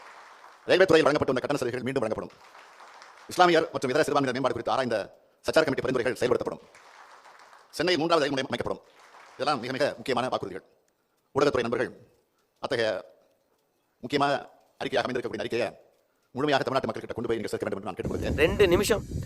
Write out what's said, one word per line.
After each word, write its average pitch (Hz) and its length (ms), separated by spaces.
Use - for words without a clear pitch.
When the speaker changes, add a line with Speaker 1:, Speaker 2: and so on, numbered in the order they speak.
Speaker 1:
ரயில்வே 170 220
துறையில் 160 180
வழங்கப்பட்டுள்ள 135 360
கட்டண 139 180
சலுகைகள் 120 260
மீண்டும் 135 160
வழங்கப்படும். 110 320
இஸ்லாமியர் 175 440
மற்றும் 135 180
இதர 143 140
சிறுபான்மையினர் 139 300
மேம்பாடு 127 220
குறித்த 113 160
ஆராய்ந்த 120 240
சச்சார் - 220
கமிட்டி 131 180
பரிந்துரைகள் 120 360
செயல்படுத்தப்படும். - 420
சென்னையில் 170 260
மூன்றாவது 165 200
ரயில் 147 100
முனையம் 135 180
அமைக்கப்படும். - 320
இதெல்லாம் 147 260
மிக 131 120
மிக 131 120
முக்கியமான 123 360
வாக்குறுதிகள். 90 340
ஊடகத்துறை 135 300
நண்பர்கள் 120 260
அத்தகைய 117 300
முக்கியமான 143 320
அறிக்கையாக 131 240
அமைந்திருக்கக்கூடிய 123 400
அறிக்கையை 117 240
முழுமையாக 135 300
தமிழ்நாட்டு 131 240
மக்கள்கிட்ட 110 280
கொண்டு 117 120
போய் 113 100
நீங்க 101 140
சேர்க்க 104 140
வேண்டும் 101 140
என்று 104 80
நான் 90 100
கேட்டுக்கொள்கிறேன். - 460
Speaker 2:
ரெண்டு 196 240
நிமிஷம். 196 340